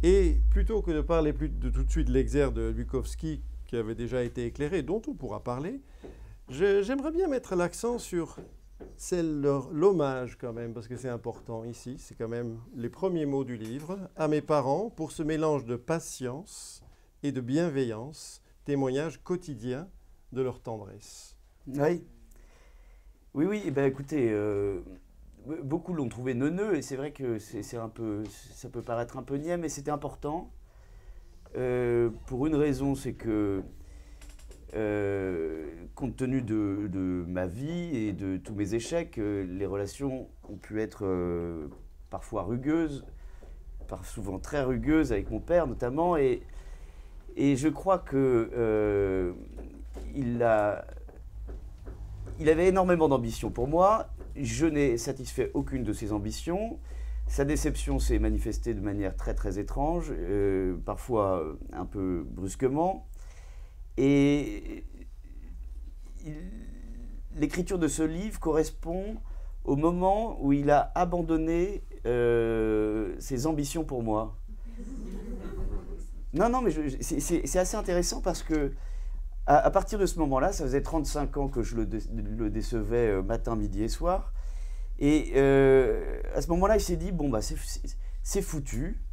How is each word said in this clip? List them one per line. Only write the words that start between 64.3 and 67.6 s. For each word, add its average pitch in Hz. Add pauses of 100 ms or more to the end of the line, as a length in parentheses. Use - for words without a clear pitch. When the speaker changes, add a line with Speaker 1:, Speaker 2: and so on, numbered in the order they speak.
Speaker 2:
il, 151 (1000)
l'écriture 170